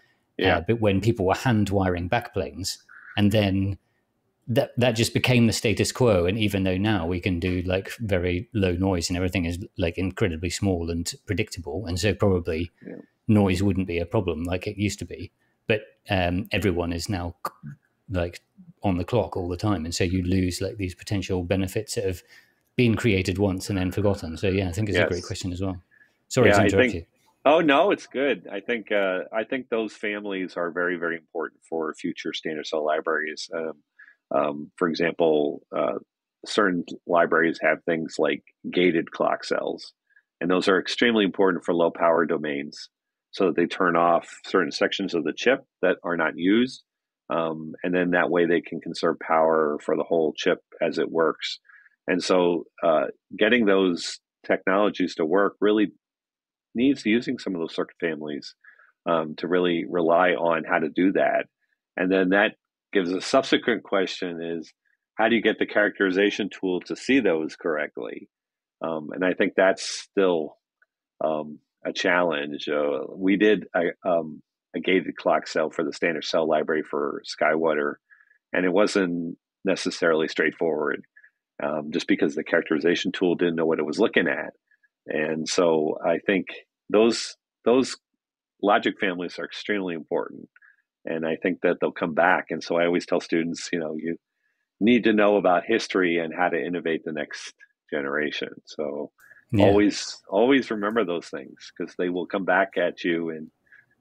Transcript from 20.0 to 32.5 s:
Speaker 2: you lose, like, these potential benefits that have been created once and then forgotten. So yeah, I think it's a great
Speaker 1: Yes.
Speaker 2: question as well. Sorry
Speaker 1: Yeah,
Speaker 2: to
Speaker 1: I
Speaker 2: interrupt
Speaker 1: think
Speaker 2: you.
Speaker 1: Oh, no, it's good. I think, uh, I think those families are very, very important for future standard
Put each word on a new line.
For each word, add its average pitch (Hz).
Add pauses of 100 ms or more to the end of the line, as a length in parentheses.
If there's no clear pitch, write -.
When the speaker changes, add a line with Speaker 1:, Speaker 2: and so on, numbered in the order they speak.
Speaker 2:
you 92
lose, 90
like, 95
these 92
potential 92
benefits 95
that 107
have 92 (540)
been 120
created 95
once 95
and 98
then 92
forgotten. 98
So 101
yeah, 95
I 82
think 104
it's 90
a 82
great 85
Speaker 1:
Yes. -
Speaker 2:
question 92
as 90
well. 95 (480)
Sorry 117
Speaker 1:
Yeah, 101
Speaker 2:
to 101
Speaker 1:
I 101
Speaker 2:
interrupt 98
Speaker 1:
think 120
Speaker 2:
you. 82 (400)
Speaker 1:
Oh, 156
no, 160
it's -
good. 123
I 101
think, 113
uh, 95 (120)
I 110
think 131
those 113
families 104
are 87
very, 90
very 82
important -
for 80
future 85
standard 78